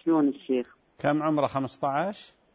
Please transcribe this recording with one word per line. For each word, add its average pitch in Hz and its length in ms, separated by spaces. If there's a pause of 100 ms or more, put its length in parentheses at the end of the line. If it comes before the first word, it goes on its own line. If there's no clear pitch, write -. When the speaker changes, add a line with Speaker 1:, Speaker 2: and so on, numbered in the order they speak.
Speaker 1:
شلون 156 240
الشيخ. 127 480 (220)
Speaker 2:
كم 147 240
عمره؟ 151 240
خمسطعش؟ 143 880 (220)